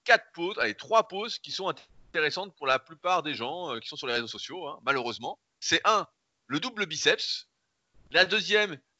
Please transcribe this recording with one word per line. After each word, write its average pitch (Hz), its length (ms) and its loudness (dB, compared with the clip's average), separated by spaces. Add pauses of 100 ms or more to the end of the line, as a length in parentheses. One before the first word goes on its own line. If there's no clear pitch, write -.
quatre 226 280 6
poses, 170 260 -4
allez, - 160 2
trois 220 320 2
poses 202 320 -8
qui - 140 -14
sont 185 160 -4
intéressantes 165 880 -4
pour 143 100 -6
la 131 120 4
plupart 175 440 -2
des 147 120 -4
gens, 139 400 -6
euh, 113 40 -6
qui - 100 -10
sont - 80 -12
sur 143 100 -10
les 120 80 0
réseaux 117 120 -2
sociaux, 117 400 -10
hein, 143 160 -12
malheureusement. 120 560 -2 (220)
C'est - 240 0
un, 202 220 4 (400)
le 139 140 -4
double 214 260 -4
biceps. 190 600 0 (640)
La 170 140 6
deuxième, 190 540 0 (220)